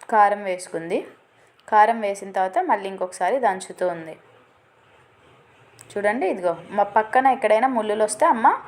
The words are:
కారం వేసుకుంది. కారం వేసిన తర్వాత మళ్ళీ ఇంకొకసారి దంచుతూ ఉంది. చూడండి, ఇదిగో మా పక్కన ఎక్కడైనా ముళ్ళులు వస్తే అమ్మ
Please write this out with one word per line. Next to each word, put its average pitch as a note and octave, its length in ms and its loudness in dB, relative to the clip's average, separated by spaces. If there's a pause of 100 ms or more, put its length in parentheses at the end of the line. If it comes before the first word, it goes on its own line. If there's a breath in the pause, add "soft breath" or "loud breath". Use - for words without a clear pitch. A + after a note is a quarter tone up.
కారం G#3 340 4
వేసుకుంది. F3+ 640 -6 (640 soft breath)
కారం A3 320 4
వేసిన G3 300 -6
తర్వాత F#3+ 260 -2
మళ్ళీ A3 320 0
ఇంకొకసారి F#3+ 500 -4
దంచుతూ F#3 480 -2
ఉంది. D#3+ 300 -8 (1800)
చూడండి, G#3+ 300 -2
ఇదిగో F3+ 300 -2 (120)
మా G3+ 140 0
పక్కన A3 440 2
ఎక్కడైనా B3 400 2
ముళ్ళులు G#3+ 360 -2
వస్తే G#3+ 220 0
అమ్మ C#4+ 420 4